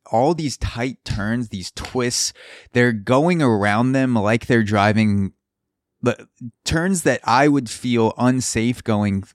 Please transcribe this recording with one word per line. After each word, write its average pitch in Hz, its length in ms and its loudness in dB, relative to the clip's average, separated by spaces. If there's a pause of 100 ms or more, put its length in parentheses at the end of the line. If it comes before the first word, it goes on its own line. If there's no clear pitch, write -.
(120)
all 139 240 0
these 151 220 -6
tight - 480 -6
turns, 110 440 -6
these 92 220 -12
twists, - 640 -4 (400)
they're 123 180 4
going 131 500 0
around 113 520 2
them 131 220 0
like 110 300 0
they're 117 180 2
driving 104 680 2 (680)
the - 260 -2 (380)
turns 170 380 -2
that 127 200 2
I 127 240 4
would 139 220 0
feel 117 480 0
unsafe 120 680 0
going 104 400 0 (120)